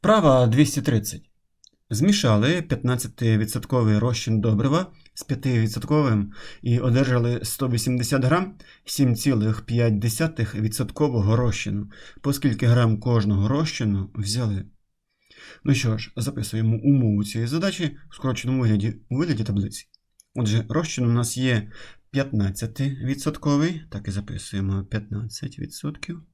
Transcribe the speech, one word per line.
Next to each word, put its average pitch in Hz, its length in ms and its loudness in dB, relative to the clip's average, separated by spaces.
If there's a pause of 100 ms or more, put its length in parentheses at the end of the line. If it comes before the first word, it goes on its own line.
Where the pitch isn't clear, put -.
Вправа 147 400 6
двісті 131 340 4
тридцять. - 480 -2 (600)
Змішали 139 720 4
п'ятнадцятивідсотковий 117 1400 0
розчин 110 440 0
добрива 131 500 2 (220)
з - 100 -14
п'ятивідсотковим 113 1080 0 (280)
і 120 180 2
одержали 123 640 2
сто 131 260 -4
вісімдесят 123 540 0
грам, 175 340 0 (280)
сім 127 300 2
цілих 110 500 0
п'ять 117 340 2
десятих 120 560 -2
відсоткового 110 800 0
розчину. 104 560 -2 (300)
По 139 120 -2
скільки 123 340 0
грам 117 320 4
кожного 107 480 2
розчину 113 680 -2
взяли? 104 500 -4 (1000)
Ну 135 100 4
що 110 240 0
ж, - 180 -12
записуємо 110 640 -2
умову 113 460 2
цієї 113 240 -4
задачі 170 500 -4 (120)
в - 60 -20
скороченому 127 460 -2
вигляді, 110 480 0
у 123 80 -2
вигляді 139 260 -2
таблиці. 98 440 -4 (480)
Отже, 113 340 0
розчин 143 360 -2
у 117 80 2
нас 120 240 -2
є 123 340 0 (400)
п'ятнадцятивідсотковий, 135 1800 -2
так 101 160 -10
і 101 40 -6
записуємо, 98 720 -6
п'ятнадцять 107 760 -8
відсотків. 156 640 -12 (100)